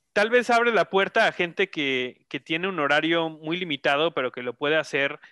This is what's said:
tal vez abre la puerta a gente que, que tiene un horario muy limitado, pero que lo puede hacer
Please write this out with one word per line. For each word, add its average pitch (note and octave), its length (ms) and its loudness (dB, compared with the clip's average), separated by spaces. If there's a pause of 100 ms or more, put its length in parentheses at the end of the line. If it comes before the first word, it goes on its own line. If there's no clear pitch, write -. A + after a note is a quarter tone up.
(160)
tal G#3+ 160 2
vez B3 200 2
abre A#3 220 4
la F3+ 180 2
puerta G3 360 2
a D#3+ 60 2
gente F3+ 380 -2
que, C3 580 -4
que C#3+ 120 -8
tiene E3 280 -4
un F#3+ 120 -4
horario D#3+ 500 2
muy D#3+ 280 -8
limitado, D#3 560 -2
pero C3 180 -4
que B2 100 -12
lo B2 140 -6
puede D3 200 0
hacer D3 440 -2 (120)